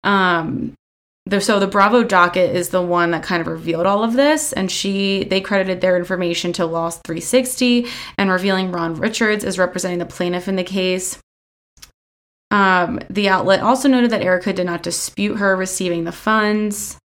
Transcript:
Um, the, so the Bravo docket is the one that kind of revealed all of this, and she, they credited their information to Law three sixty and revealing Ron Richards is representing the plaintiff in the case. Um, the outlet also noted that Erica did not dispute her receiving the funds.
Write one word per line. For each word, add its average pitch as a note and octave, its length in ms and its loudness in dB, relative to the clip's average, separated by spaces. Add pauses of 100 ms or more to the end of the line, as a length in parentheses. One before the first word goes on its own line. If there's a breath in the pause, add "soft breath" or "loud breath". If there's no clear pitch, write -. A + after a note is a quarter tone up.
Um, F3+ 680 0 (520)
the, G3 140 0
so G#3 180 2
the G3 80 2
Bravo G#3 380 4
docket F3+ 500 4
is F3 140 -2
the F#3 120 0
one F3 300 2
that D#3+ 140 -2
kind F3 160 -2
of E3 80 -4
revealed E3 360 -4
all G3+ 200 2
of A3+ 80 0
this, D4 400 2
and F#3+ 180 -2
she, G3 540 -2
they F#3+ 160 0
credited F#3+ 400 -2
their F#3 160 2
information F3 580 -2
to F3 120 -2
Law E3 240 -4
three E3 300 -8
sixty B3 640 2 (300 loud breath)
and G3 140 0
revealing F#3 400 0
Ron E3+ 240 -4
Richards G#3+ 480 0
is F#3 160 -4
representing F3+ 400 -2
the E3+ 80 -4
plaintiff F3+ 400 -4
in G3 80 -2
the F#3 80 -2
case. F#3 560 -4 (1300)
Um, F#3 480 2 (100)
the G3 180 0
outlet F#3+ 320 4
also C4 280 2
noted A#3+ 220 4
that A3 120 0
Erica F#3 300 0
did F#3 140 -2
not E3+ 180 -4
dispute G3+ 540 -4
her G3 180 2
receiving F#3 480 -2
the E3+ 80 -6
funds. G#3+ 920 -2